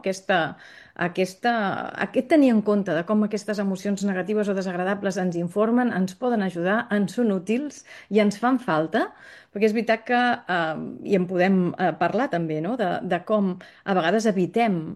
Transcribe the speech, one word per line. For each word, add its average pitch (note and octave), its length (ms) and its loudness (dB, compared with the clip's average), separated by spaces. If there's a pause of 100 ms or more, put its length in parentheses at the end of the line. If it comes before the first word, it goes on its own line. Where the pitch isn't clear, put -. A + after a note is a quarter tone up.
Aquesta, F#3+ 400 0 (540)
aquesta, F#3 560 -2 (520)
aquest - 260 -2
tenir C#4+ 220 6
en G#3+ 100 4
compte G3+ 340 0
de E3 100 0
com G#3+ 180 2
aquestes G#3 380 -4
emocions G3 420 -4
negatives G3+ 460 0
o G3 80 0
desagradables F#3+ 640 -2
ens F3+ 160 0
informen, A3 560 2
ens F#3 240 -2
poden A#3+ 260 0
ajudar, F3+ 360 0 (120)
ens G#3 240 0
són A#3+ 160 2
útils A3 520 -4 (260)
i G3+ 100 2
ens G#3 220 2
fan B3+ 180 2
falta, D#3+ 520 0 (380)
perquè G#3+ 200 2
és G#3 60 0
veritat A3+ 300 0
que, B3 160 2 (320)
eh, E3 220 0 (280)
i G3+ 120 0
en F3+ 120 2
podem, F#3 300 2 (160)
eh, F3+ 260 0
parlar G3 300 0
també, D#3+ 320 -2
no? G3 160 -4
De, G3+ 120 0 (140)
de F3 220 -2
com G3+ 280 0 (320)
a G3 80 0
vegades F#3 320 2
evitem F#3+ 540 0 (160)